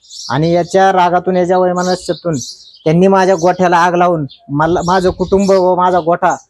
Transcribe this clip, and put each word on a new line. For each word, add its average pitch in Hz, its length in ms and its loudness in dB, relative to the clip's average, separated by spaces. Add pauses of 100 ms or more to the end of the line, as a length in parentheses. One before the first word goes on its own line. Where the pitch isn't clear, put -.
(300)
आणि 156 240 0
याच्या 190 380 2
रागातून, 180 460 0
याच्या 180 200 0
वैमनस्यातून 180 800 -2 (500)
त्यांनी 170 220 2
माझ्या 190 280 2
गोठ्याला 180 420 0
आग 175 180 0
लावून 175 300 0 (240)
मला, 156 360 -2
माझं 180 240 0
कुटुंब 190 420 0
व 180 240 2
माझा 180 240 0
गोठा 170 360 -2 (140)